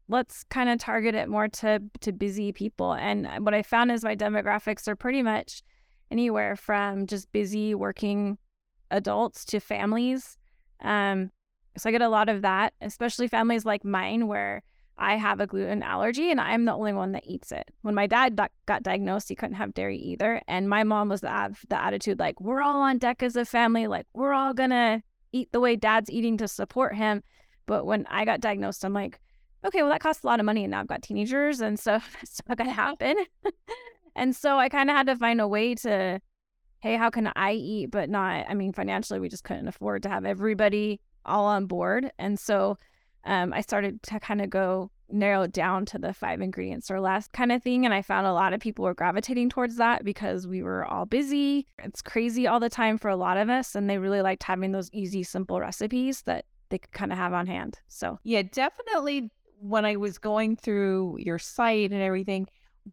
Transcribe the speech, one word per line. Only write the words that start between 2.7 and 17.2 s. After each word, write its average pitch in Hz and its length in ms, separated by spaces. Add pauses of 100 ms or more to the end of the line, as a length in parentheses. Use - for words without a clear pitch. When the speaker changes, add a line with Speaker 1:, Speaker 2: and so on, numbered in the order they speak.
Speaker 1:
And 208 340 (180)
what 208 100
I 214 80
found 240 280
is 226 120
my 214 120
demographics 208 720
are 214 100
pretty 254 260
much - 400 (480)
anywhere 214 460
from 202 500
just 196 260
busy 208 420
working 202 600 (540)
adults 208 540
to 214 140
families. 226 800 (440)
Um, 196 500 (460)
so - 120
I - 20
get 233 100
a 233 80
lot 214 200
of 202 120
that, 196 400
especially 233 460
families 226 380
like 208 200
mine 202 420
where 202 360 (340)
I 196 180
have 208 240
a 202 80
gluten 196 360
allergy 233 480
and 277 100
I'm 233 240
the 226 80
only 208 200
one 196 180
that - 160